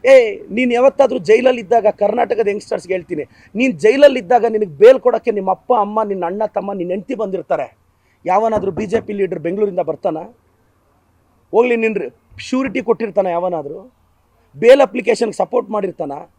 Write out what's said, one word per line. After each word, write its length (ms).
ಏ, 320
ನೀನ್ 220
ಯಾವತ್ತಾದ್ರೂ 460
ಜೈಲಲ್ಲಿ 420
ಇದ್ದಾಗ, 300
ಕರ್ನಾಟಕದ 580
ಯಂಗ್‌ಸ್ಟರ್ಸ್‌ಗೆ 460
ಹೇಳ್ತೀನಿ, 280
ನೀನ್ 240
ಜೈಲಲ್ಲಿ 420
ಇದ್ದಾಗ 280
ನಿನಗೆ 300
ಬೇಲ್ 220
ಕೊಡಕ್ಕೆ 300
ನಿಮ್ಮ 200
ಅಪ್ಪ, 300
ಅಮ್ಮ, 220
ನಿನ್ನ 240
ಅಣ್ಣ, 200
ತಮ್ಮ, 260
ನಿನ್ನ 180
ಹೆಂಡ್ತಿ 240
ಬಂದಿರ್ತಾರೆ. 640
ಯಾವನಾದ್ರೂ 440
ಬಿ 160
ಜೆ 140
ಪಿ 120
ಲೀಡರ್ 260
ಬೆಂಗಳೂರಿಂದ 400
ಬರ್ತಾನ? 400
ಹೋಗ್ಲಿ, 240
ನಿನ್ 200
ಶ್ಯೂರಿಟಿ 420
ಕೊಟ್ಟಿರ್ತಾನ 440
ಯಾವನಾದ್ರೂ? 680
ಬೇಲ್ 240
ಅಪ್ಲಿಕೇಶನ್‌ಗೆ 560
ಸಪೋರ್ಟ್ 340
ಮಾಡಿರ್ತಾನ? 420